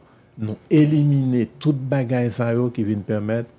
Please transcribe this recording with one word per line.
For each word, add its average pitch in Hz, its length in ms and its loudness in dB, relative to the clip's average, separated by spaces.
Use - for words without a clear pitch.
nou 107 200 -6
elimine 147 760 4
tout 151 180 0
bagay 127 540 -2
sa 117 220 -2
yo 123 180 0
ki 113 160 -4
vin 104 180 -2
pèmèt 110 540 -4